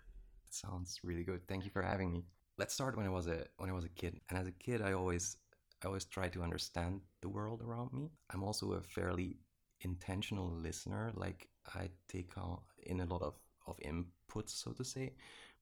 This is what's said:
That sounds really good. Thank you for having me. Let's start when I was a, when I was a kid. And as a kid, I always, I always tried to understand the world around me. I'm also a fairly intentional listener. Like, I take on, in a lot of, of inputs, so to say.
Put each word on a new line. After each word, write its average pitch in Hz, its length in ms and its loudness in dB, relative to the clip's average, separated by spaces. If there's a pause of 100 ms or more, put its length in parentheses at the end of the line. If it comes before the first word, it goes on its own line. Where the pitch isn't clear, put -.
(460)
That - 80 -10
sounds 90 500 -4
really 87 180 2
good. 90 240 0
Thank 95 200 0
you 98 40 -4
for 95 120 2
having 95 280 4
me. 87 140 2 (320)
Let's - 160 2
start 131 240 2
when 107 80 4
I 98 40 6
was 90 180 4
a, 82 200 2 (100)
when 92 120 -2
I 95 40 2
was 90 100 2
a 85 60 -2
kid. 85 400 -4
And 90 100 2
as 92 80 2
a 92 60 -4
kid, 117 280 0
I 98 120 4
always, 90 460 4 (440)
I 92 60 0
always 95 160 0
tried 92 300 0
to 87 100 0
understand 85 560 2 (200)
the 90 80 -2
world 107 320 -2
around 117 320 -2
me. 147 200 -2 (180)
I'm 95 140 -2
also 101 300 2
a 92 60 2
fairly 90 580 0 (420)
intentional 92 680 0
listener. 87 680 0
Like, 92 320 -4 (260)
I 92 160 -2 (180)
take 90 300 -4
on, 87 200 -2 (260)
in 92 160 0
a 90 60 2
lot 85 160 2
of, 73 120 0 (320)
of - 120 -6
inputs, 87 720 -2
so - 200 -4
to 127 140 -4
say. 131 300 -4 (460)